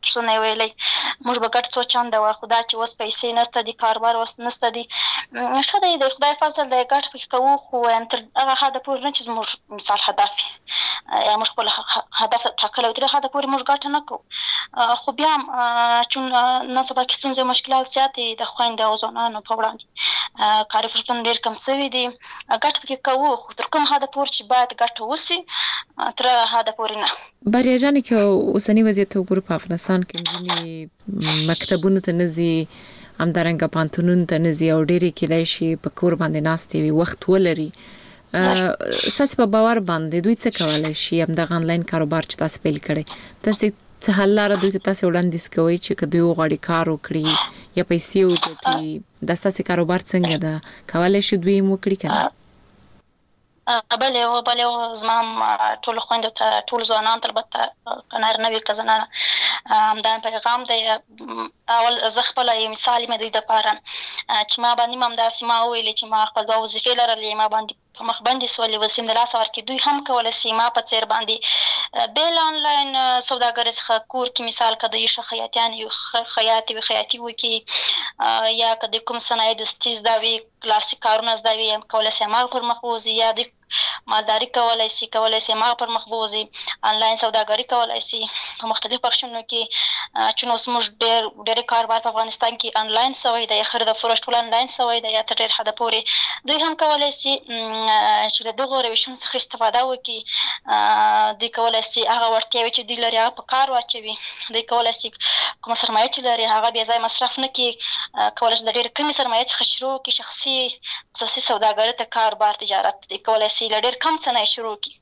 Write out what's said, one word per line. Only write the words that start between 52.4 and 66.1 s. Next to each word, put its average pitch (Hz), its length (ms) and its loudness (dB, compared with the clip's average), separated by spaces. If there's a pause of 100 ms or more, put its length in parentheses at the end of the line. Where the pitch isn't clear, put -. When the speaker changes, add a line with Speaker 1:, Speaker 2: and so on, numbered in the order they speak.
Speaker 1:
آه، 240 240 0
بلې، 247 260 0
او 240 260 0
بلې، 240 180 0
او 233 340 -2
زما 226 260 0
هم، 226 220 -2
آه، 214 320 2 (100)
ټولو 226 160 -2
خویندو 226 280 -2
ته، 220 400 0
ټولو 233 220 -2
ځوانانو 226 300 2
ته، 226 80 -6
البته، 220 300 -4 (280)
آه، - 240 -8
که 233 80 -6
نارینه 220 300 0
وي 220 120 -2
که 214 120 -4
زنانه، 220 360 0 (600)
آه، 214 200 4
همدا 220 220 0 (140)
پیغام 233 380 -2
دی. 240 140 -2 (420)
م، 226 280 -8 (200)
اول 233 400 2
زه 226 140 0
خپله 240 320 0
یو 220 160 -2
مثال 240 320 0
یم 233 140 -4
دوی 220 140 -6
دپاره، 214 420 0 (560)
آه، 214 160 0
چې 220 140 -2
ما 240 160 2
باندې 240 200 0
هم 254 80 -2
همداسې 233 400 0
ما 233 220 0
وویلې 226 340 -2
چې - 60 -2
ما 220 200 0